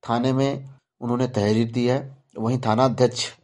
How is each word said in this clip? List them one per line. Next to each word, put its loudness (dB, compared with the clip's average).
थाने 0
में -2
उन्होंने 0
तहरीर 0
दी -2
है। -4
वहीं -2
थाना 4
अध्यक्ष 0